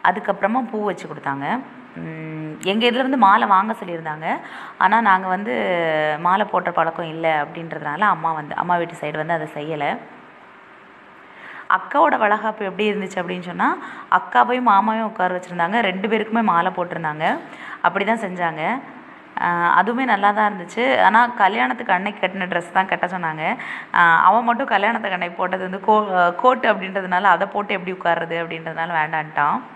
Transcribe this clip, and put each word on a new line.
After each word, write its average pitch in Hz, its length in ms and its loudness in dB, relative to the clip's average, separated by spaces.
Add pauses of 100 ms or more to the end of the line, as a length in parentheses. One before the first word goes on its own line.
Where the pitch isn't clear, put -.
அதுக்கப்புறமா 202 640 0
பூ 214 140 -4
வச்சு 175 240 -4
கொடுத்தாங்க. 139 380 -6 (500)
உம், 156 640 -10
எங்க 220 280 2
இதுல 247 120 0
வந்து 269 140 0
மாலை 214 320 6
வாங்க 202 240 4
சொல்லியிருந்தாங்க. 160 540 -8 (520)
ஆனா 208 220 4
நாங்க 190 280 2
வந்து 202 260 -2 (640)
மாலை 190 260 2
போட்ட 185 240 -2
பழக்கம் 165 380 -2
இல்ல 156 360 0
அப்படின்றதுனால 156 560 -8
அம்மா 165 320 0
வந்து, 151 220 -8
அம்மா 175 220 0
வீட்டு 165 180 -4
சைடு 151 220 -8
வந்து 160 160 -4
அதை 156 220 -4
செய்யல. 151 440 -4 (1700)
அக்காவோட 285 460 2
வளகாப்பு 214 460 0
எப்படி 196 280 -2
இருந்துச்சு 190 220 -6
அப்படின்னு 180 260 -6
சொன்னா, 190 380 -2 (320)
அக்காவையும் 240 580 2
மாமாவையும் 220 340 4
உட்கார 190 340 -2
வச்சிருந்தாங்க. 180 440 -2
ரெண்டு 190 280 -2
பேருக்குமே 220 340 0
மாலை 180 340 2
போட்டிருந்தாங்க. 170 640 -2 (420)
அப்படி 185 240 2
தான் 220 140 2
செஞ்சாங்க. 180 600 -2 (600)
ஆ, 175 420 4
அதுவுமே 240 220 0
நல்லா 202 260 4
தான் 208 220 2
இருந்துச்சு. 220 480 0
ஆனா, 220 260 6
கல்யாணத்துக்கு 233 680 0
அன்னைக்கு 196 340 -2
கட்டின 190 140 -4
ட்ரெஸ் 180 320 -4
தான் 185 140 4
கட்ட 180 200 0
சொன்னாங்க. 175 500 -4 (380)
ஆ, 170 280 8
அவன் 220 220 6
மட்டும் 233 220 0
கல்யாணத்துக்கு 220 460 0
அன்னைக்கு 180 240 -4
போட்டது 185 340 -2
வந்து 196 220 0
கோ-, 185 420 4
கோட்டு 233 380 2
அப்படின்றதுனால, 190 500 -2
அதை 190 240 4
போட்டு 202 280 -4
எப்படி 180 180 -6
உட்கார்றது 170 500 -2
அப்படின்றதுனால 165 480 -6
வேண்டான்ட்டான். 156 680 0 (160)